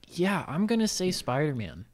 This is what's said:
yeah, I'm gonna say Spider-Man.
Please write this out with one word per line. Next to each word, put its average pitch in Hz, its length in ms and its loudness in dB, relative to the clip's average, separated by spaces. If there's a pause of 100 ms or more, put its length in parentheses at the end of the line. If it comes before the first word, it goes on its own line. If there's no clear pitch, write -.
yeah, 185 400 0
I'm 180 180 0
gonna 226 220 2
say 185 240 0
Spider-Man. 127 800 -2